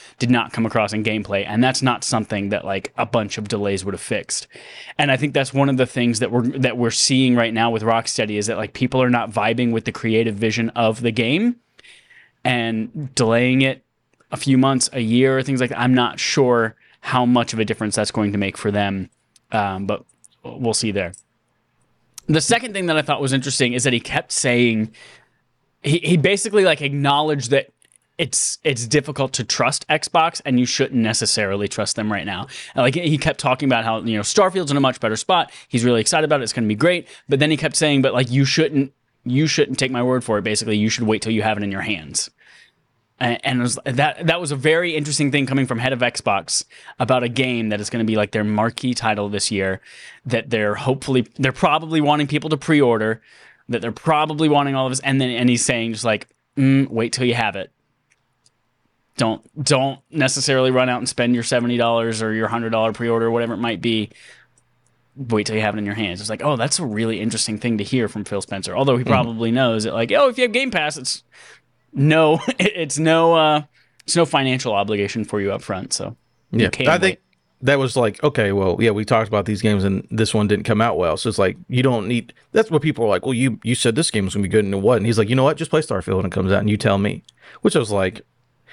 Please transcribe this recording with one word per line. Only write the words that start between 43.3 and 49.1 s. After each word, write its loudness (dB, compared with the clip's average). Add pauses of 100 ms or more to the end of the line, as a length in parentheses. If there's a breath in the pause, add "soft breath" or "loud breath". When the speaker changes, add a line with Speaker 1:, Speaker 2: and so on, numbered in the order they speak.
Speaker 1:
and 0
it 0
was, -2
that, -2
that 0
was -6
a -4
very 0
interesting -2
thing 0
coming 0
from -4
head 0
of -4
Xbox -2 (340 loud breath)
about 2
a 0
game -2
that -2
is -6
gonna -2
be, 0
like, 0
their 0
marquee 0
title -2